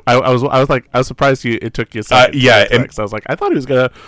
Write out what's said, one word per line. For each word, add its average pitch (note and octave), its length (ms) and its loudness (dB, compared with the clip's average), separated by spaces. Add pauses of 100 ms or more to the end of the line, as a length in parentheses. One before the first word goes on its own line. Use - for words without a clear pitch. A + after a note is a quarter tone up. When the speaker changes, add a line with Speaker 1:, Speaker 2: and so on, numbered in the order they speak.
Speaker 1:
I, A#2+ 80 4
I C3 140 0
was, B2+ 140 0
I C#3 160 0
was C#3 100 0
like, C3 240 -2
I B2 60 -2
was C#3 80 0
surprised C#3 380 -2
you, A#2 160 -2
it A2+ 120 -8
took - 220 -8
you A2 60 -6
a - 20 -6
second B2+ 320 4
Speaker 2:
Uh, - 20 -6
yeah, B2 200 4
Speaker 1:
to - 60 6
get - 60 -2
to B2 60 2
Speaker 2:
and A#2+ 80 2
Speaker 1:
that, - 60 -10
'cause - 100 -12
I - 20 -4
was G#2 120 -6
like, G#2+ 140 -8
I C#3+ 80 -6
thought G4+ 140 -4
he E4+ 60 0
was C3+ 100 -4
gonna, B2+ 240 0 (180)